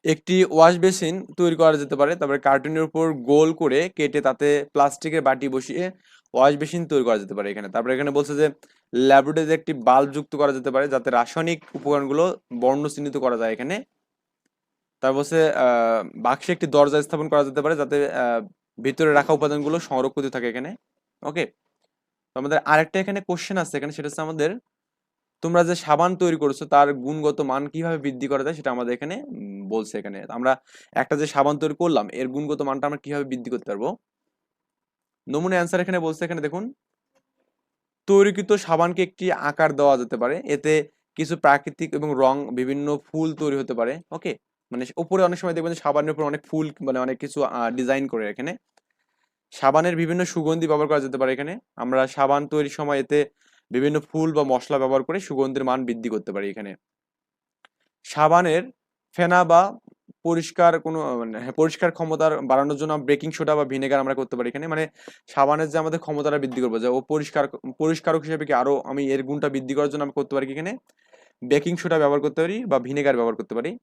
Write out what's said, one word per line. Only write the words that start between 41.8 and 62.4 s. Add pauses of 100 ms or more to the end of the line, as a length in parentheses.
এবং
রং (160)
বিভিন্ন
ফুল
তৈরি
হতে
পারে। (100)
ওকে, (340)
মানে (120)
উপরে
অনেক
সময়
দেখবেন
যে
সাবানের
উপর
অনেক
ফুল (100)
মানে
অনেক
কিছু,
আহ,
ডিজাইন
করে
এখানে। (960)
সাবানের
বিভিন্ন
সুগন্ধি
ব্যবহার
করা
যেতে
পারে
এখানে। (160)
আমরা
সাবান
তৈরির
সময়
এতে (460)
বিভিন্ন
ফুল
বা
মশলা
ব্যবহার
করে
সুগন্ধির
মান
বৃদ্ধি
করতে
পারি
এখানে। (1300)
সাবানের (520)
ফেনা
বা (440)
পরিষ্কার
কোনো,
মানে,
হ্যাঁ,
পরিষ্কার
ক্ষমতা